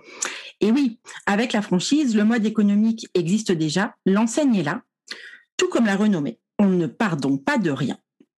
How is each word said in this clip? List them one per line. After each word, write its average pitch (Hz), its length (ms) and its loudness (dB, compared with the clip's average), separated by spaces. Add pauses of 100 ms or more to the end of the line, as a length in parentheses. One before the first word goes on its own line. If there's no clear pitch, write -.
(640)
Et 214 100 4
oui, 262 280 0 (260)
avec 208 260 0
la 214 80 0
franchise, 220 560 0
le 220 80 4
mode 220 220 2
économique 214 680 0
existe 190 400 0
déjà, 165 440 -2 (100)
l'enseigne 226 480 2
est 185 80 2
là, 175 180 -4 (760)
tout 370 100 0
comme 285 160 0
la 196 120 2
renommée. 185 420 0 (200)
On 202 100 4
ne 180 180 2
part 165 320 -2
donc 135 260 -2
pas 285 140 0
de 170 120 0
rien. 131 280 -4 (400)